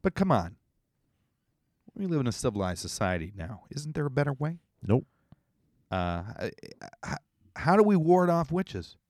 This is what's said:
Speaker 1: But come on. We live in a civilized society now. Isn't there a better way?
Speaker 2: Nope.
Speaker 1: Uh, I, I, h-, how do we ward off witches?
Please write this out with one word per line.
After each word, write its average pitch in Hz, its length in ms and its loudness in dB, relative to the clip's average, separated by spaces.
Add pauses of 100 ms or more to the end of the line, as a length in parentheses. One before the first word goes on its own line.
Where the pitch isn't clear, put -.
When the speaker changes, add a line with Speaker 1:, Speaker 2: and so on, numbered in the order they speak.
Speaker 1:
But 190 120 0
come 190 180 2
on. 92 240 0 (1400)
We 196 120 -6
live 165 140 2
in 127 60 0
a 117 60 0
civilized 101 480 -2
society 92 560 -4
now. 95 340 -10
Isn't 147 240 -10
there 151 120 -4
a 139 40 -2
better 143 220 0
way? 151 260 -4 (240)
Speaker 2:
Nope. 113 240 2 (840)
Speaker 1:
Uh, 87 320 -2 (160)
I, - 120 -6 (520)
I, - 100 -8
h-, - 60 -6 (380)
how 170 200 4
do 220 60 8
we 208 140 6
ward 175 340 6
off 170 200 0
witches? 156 460 -6 (140)